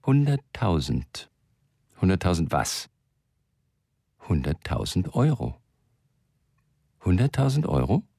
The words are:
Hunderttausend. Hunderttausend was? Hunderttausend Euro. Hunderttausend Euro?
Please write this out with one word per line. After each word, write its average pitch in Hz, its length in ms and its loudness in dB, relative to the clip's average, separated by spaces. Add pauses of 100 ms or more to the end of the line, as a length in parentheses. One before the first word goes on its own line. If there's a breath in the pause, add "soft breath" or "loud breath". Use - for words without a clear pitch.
Hunderttausend. 135 1200 0 (720)
Hunderttausend 90 520 0
was? - 380 -4 (1400)
Hunderttausend 76 880 -2
Euro. 131 440 0 (1400)
Hunderttausend 135 600 2
Euro? 139 380 0 (160)